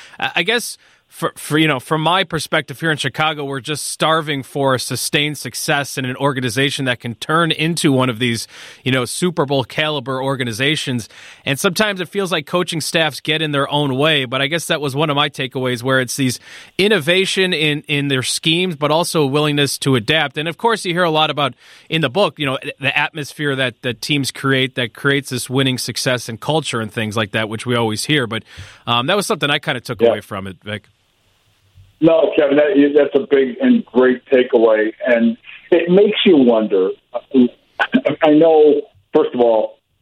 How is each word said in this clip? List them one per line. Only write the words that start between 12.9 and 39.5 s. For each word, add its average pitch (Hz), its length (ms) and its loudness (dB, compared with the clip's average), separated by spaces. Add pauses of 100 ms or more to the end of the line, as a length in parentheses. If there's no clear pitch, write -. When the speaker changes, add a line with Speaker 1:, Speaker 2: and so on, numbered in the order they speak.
Speaker 1:
get 156 220 -2
in 151 100 -4
their 139 180 -2
own 143 260 0
way, 147 280 2
but 131 180 -4
I 139 60 -2
guess 160 180 -4
that 160 140 -2
was 139 160 -6
one 156 120 0
of 143 60 -2
my 147 140 0
takeaways, 127 560 -6
where 131 160 2
it's 123 160 -4
these 131 240 -2 (380)
innovation 185 760 2
in, 151 300 -2
in 143 260 -2
their 131 160 0
schemes, 170 500 -2
but 143 160 -2
also 160 320 0
a 143 60 2
willingness 147 500 0
to 135 160 0
adapt. 143 420 0
And 151 120 -6
of 160 100 -8
course, 226 260 0
you 175 100 -4
hear 180 100 0
a 165 80 0
lot 156 180 2
about 139 240 -2 (340)
in 160 120 -2
the 135 100 0
book, 165 300 -2
you 147 60 -4
know, 131 120 -2 (220)
the 135 180 -2
atmosphere 147 560 -4
that, 131 280 -4
that 123 180 -6
teams 143 320 -2
create 131 420 0
that 120 200 -6
creates 139 360 -2
this 123 180 -8
winning 131 300 0
success - 500 -4
and 113 120 -12
culture 147 400 -2
and 107 120 -6
things 107 240 -4
like 110 140 -2
that, 110 180 -4
which 110 180 -10
we 120 100 0
always 110 280 -2
hear. 147 220 0
But, 107 160 -6 (460)
um, 120 180 0
that 180 80 2
was 202 140 -2
something 151 200 -2
I 151 120 0
kinda 131 200 -6
took 117 200 -10
Speaker 2:
Yeah. 117 80 4
Speaker 1:
away 104 120 0
from 98 280 -10
it, 90 160 -14
Vic. 104 240 -10 (1120)
Speaker 2:
No, 160 360 4
Kevin, 143 200 4
that, 143 380 4
that's 143 200 4
a 127 120 0
big 135 360 2
and 123 240 4
great 127 400 2
takeaway. 113 640 4 (140)
And 226 320 2 (320)
it 170 180 4
makes 202 380 6
you 175 100 8
wonder. 107 540 4 (1300)
I 156 100 4
know, 151 520 6 (320)
first 156 180 2
of 127 80 0
all, 113 380 2 (240)